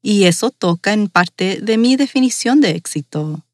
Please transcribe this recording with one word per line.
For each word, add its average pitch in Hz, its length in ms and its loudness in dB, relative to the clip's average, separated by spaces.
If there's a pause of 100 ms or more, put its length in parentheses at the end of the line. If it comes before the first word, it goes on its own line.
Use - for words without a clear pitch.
y 202 220 2
eso 180 260 2
toca 175 420 -2
en 208 140 0
parte 185 560 -4
de 220 160 0
mi 240 160 2
definición 262 680 0
de 214 120 4
éxito. 151 800 -8